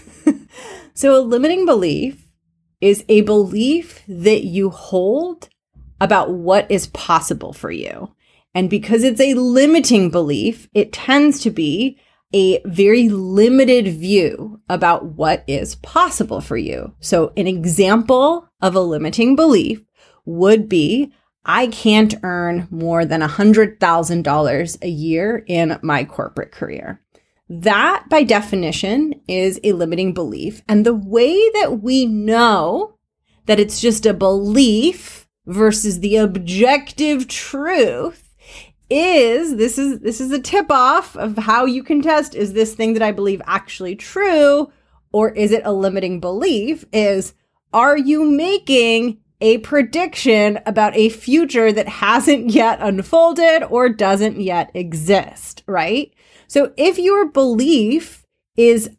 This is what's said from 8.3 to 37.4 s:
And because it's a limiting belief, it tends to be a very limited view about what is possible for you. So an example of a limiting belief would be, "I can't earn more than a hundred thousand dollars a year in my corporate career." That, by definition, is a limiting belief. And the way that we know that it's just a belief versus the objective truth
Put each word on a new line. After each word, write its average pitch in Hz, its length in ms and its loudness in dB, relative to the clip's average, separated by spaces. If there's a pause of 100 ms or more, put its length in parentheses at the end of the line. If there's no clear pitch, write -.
And 185 160 -2
because 214 340 0
it's 254 160 2
a 269 140 4
limiting 254 760 4
belief, 156 640 -2
it 208 200 0
tends 285 480 2
to 233 80 -2
be 165 500 -4 (340)
a 190 300 2
very 208 460 2
limited 220 800 4
view 180 840 -2
about 170 360 0
what 156 420 -4
is - 280 -6
possible - 640 -2
for - 160 -8
you. 71 420 -10
So - 360 -2
an 190 120 -2
example 220 1000 2 (140)
of 185 140 0
a 190 40 2
limiting 175 560 0
belief 247 480 2 (420)
would 202 440 2
be, 190 420 0 (340)
"I 214 220 0
can't 214 560 2
earn 175 480 -4
more 165 320 -2
than 160 180 -2
a 156 60 0
hundred 208 520 2
thousand 170 440 0
dollars 147 580 -2
a 180 80 -8
year 165 580 -4
in 170 340 -2
my 147 220 -2
corporate - 480 -10
career." - 500 -14 (460)
That, 208 600 -2
by 302 140 4
definition, 214 1040 -2
is 185 360 -2
a 208 100 2
limiting 175 400 -2
belief. 139 540 -8
And 214 160 4
the 233 120 2
way 233 440 0 (220)
that 220 220 -2
we 254 240 0
know 220 880 0 (500)
that 208 140 2
it's 208 200 -2
just 220 280 0
a 202 80 2
belief 214 1120 0 (180)
versus 208 540 0
the 202 160 0
objective 240 1120 0
truth 277 1080 -4 (560)